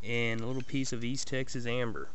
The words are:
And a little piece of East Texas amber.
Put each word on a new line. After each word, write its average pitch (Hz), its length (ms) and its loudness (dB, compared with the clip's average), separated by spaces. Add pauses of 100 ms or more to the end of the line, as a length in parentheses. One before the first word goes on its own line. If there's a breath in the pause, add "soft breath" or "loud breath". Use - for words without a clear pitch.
And 113 360 2
a 113 60 0
little 131 160 0
piece 135 300 0
of 117 100 -2
East 127 240 0
Texas 131 400 -2
amber. 117 480 0